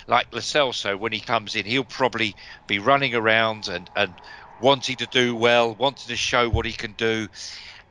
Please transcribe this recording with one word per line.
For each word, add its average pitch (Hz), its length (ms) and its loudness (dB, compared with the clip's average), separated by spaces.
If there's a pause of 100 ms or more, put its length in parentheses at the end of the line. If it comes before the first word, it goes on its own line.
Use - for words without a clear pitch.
like 117 260 0
Lo 117 60 -6
Celso, 113 580 -2
when 107 140 -4
he 107 80 -6
comes 110 360 -4
in, 101 100 -2
he'll 127 180 -2
probably 113 520 -2 (300)
be 101 140 -2
running 135 340 2
around 110 540 2
and, 90 280 -8
and 98 240 0 (400)
wanting 127 380 2
to 120 80 -4
do 123 300 2
well, 117 400 4
wanting 127 320 -2
to 120 80 -6
show 120 340 2
what 110 160 0
he 113 80 -6
can 110 200 -10
do. 110 340 0 (640)